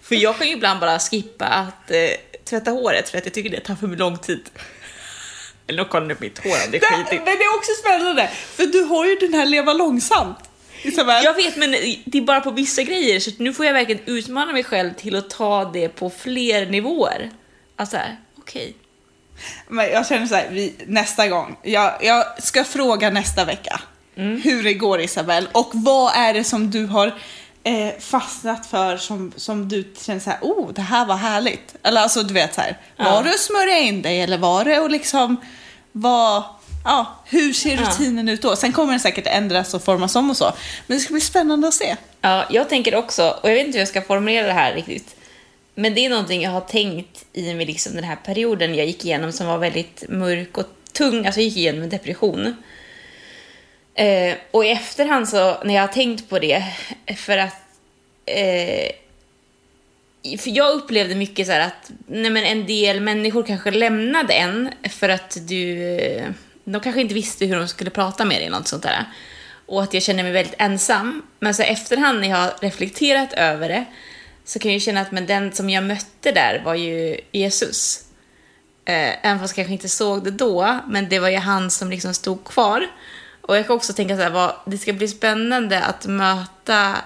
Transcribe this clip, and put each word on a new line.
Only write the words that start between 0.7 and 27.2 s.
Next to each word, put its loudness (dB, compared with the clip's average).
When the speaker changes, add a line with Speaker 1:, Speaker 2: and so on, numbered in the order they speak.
Speaker 1:
bara 2
skippa -4
att, -2
eh, 2
tvätta -2
håret 0
för -6
att -6
jag -8
tycker -6
det -6
tar -6
för -6
lång -2
tid. -8
Eller -4
då -6
kollar 0
ni -4
på -12
mitt -12
hår, -2
om -6
det -2
är 2
Speaker 2:
Det, 6
Speaker 1:
skitigt. 0
Speaker 2:
men 2
det 2
är 4
också -4
spännande, 2
för 4
du 2
har 2
ju 4
den 0
här 4
leva 2
långsamt, 2
Isabel. 4
Speaker 1:
Jag 6
vet, 0
men 2
det 0
är 4
bara 4
på -4
vissa 0
grejer, 2
så -4
nu -2
får -2
jag 4
verkligen 0
utmana -4
mig 0
själv -2
till -8
att -4
ta 0
det -4
på -8
fler -2
nivåer. -2
Alltså -6
här, -6
okej. -14
Speaker 2:
Men 0
jag 2
känner 0
så 2
här, 2
vi, -4
nästa 2
gång, -2
jag, 2
jag 2
ska 2
fråga 2
nästa 0
vecka -6
Speaker 1:
Mm. -4
Speaker 2:
hur 2
det 2
går, 2
Isabel, 0
och 2
vad 4
är 4
det 0
som 0
du 0
har, 4